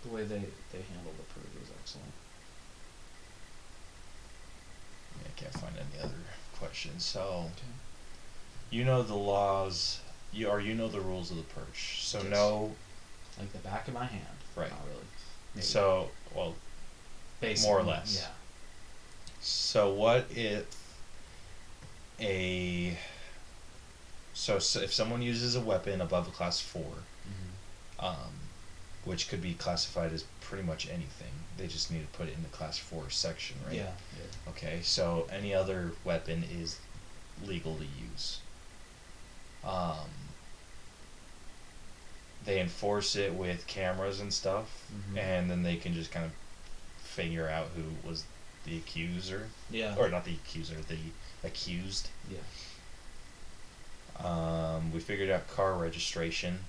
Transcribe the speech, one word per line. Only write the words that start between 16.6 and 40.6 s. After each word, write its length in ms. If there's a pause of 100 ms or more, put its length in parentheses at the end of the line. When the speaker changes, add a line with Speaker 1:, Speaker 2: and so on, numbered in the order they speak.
Speaker 1:
Basically, 320
Speaker 2:
more 80
or 40
less. 360
Speaker 1:
yeah. 80 (1120)
Speaker 2:
So 520
what 380
if 360 (1500)
a, 760 (1400)
so, 260
so 200
if 120
someone 300
uses 340
a 40
weapon 400
above 280
a 20
class 300
four, 220
Speaker 1:
Mm-hmm. 1200
Speaker 2:
um, 260 (720)
which 240
could 140
be 120
classified 580
as 120 (160)
pretty 240
much 240
anything, 440 (240)
they 100
just 240
need 120
to 160
put 100
it 80
in 80
the 60
class 280
four 320
section, 460 (100)
right? 100
Speaker 1:
Yeah, 60 (340)
yeah. 340
Speaker 2:
Okay, 320
so 500
any 200
other 380 (140)
weapon 400 (160)
is 180 (680)
legal 320
to 80 (280)
use. 260 (1300)
Um, 440 (2250)